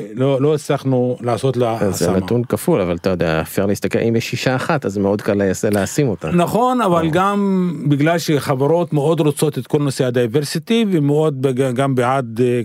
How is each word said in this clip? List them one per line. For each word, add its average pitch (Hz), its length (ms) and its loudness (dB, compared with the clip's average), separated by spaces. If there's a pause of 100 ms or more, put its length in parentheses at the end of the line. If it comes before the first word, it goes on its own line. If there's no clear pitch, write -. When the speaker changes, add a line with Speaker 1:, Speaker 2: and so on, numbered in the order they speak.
(140)
Speaker 1:
לא, 131 260 2
לא 151 140 2
הצלחנו 131 680 0
לעשות 120 360 -2
לה 117 240 0
Speaker 2:
אז 92 180 0
זה 82 60 0
Speaker 1:
השמה. 95 120 2
Speaker 2:
נתון 113 280 0
כפול, 120 360 0
אבל 87 160 0
אתה 95 140 -2
יודע, 85 300 0
אפשר 95 260 -2
להסתכל, 101 320 -2
אם 113 180 0
יש - 160 -4
אישה 131 240 -2
אחת, 143 300 -2
אז 101 120 -4
מאוד 101 240 0
קל 104 120 0
להס-, 98 300 0
לשים 104 440 0
אותה. 98 220 -4
Speaker 1:
נכון, 220 500 2
אבל 170 260 2
Speaker 2:
או. 160 40 0
Speaker 1:
גם 190 600 0 (160)
בגלל 147 300 2
שחברות 151 760 0
מאוד 151 280 0
רוצות 151 380 0
את 127 80 -8
כל 151 120 0
נושא 143 260 0
הדייברסיטי, 139 880 0
ומאוד 147 520 2
בג-, 131 320 0
גם 135 200 0
בעד, 120 500 0
אה, 123 200 2